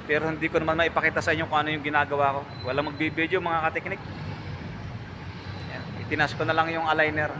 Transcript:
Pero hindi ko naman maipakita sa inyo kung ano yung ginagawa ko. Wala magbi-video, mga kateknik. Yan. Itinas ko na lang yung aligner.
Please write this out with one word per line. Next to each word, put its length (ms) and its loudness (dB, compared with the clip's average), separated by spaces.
Pero 240 2
hindi 240 -2
ko 80 4
naman 240 2
maipakita 400 2
sa 80 2
inyo 160 0
kung 160 2
ano 80 0
yung 140 -2
ginagawa 500 4
ko. 320 -6
Wala 160 2
magbi-video, 560 0
mga 320 0
kateknik. 300 -6
Yan. 120 -8
Itinas 320 0
ko 80 0
na 80 2
lang 160 4
yung 160 0
aligner. 560 4